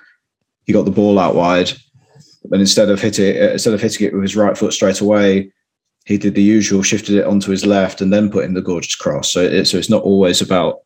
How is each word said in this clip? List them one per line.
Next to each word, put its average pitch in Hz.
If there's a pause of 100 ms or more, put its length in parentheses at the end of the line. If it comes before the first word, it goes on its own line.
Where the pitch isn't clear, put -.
(640)
he 104
got 104
the 98
ball 101
out 87
wide. 90 (800)
And 95
instead 98
of 98
hit 107
it, 98
uh, 101
instead 101
of 101
hitting 104
it -
with 98
his 95
right 101
foot 95
straight 113
away, 101 (540)
he 101
did 98
the 101
usual, 101
shifted 101
it 98
onto 98
his 95
left 98
and 95
then 104
put 101
in 92
the 92
gorgeous 87
cross. 76
So 87
it, 92
so 92
it's 85
not 131
always 95
about 87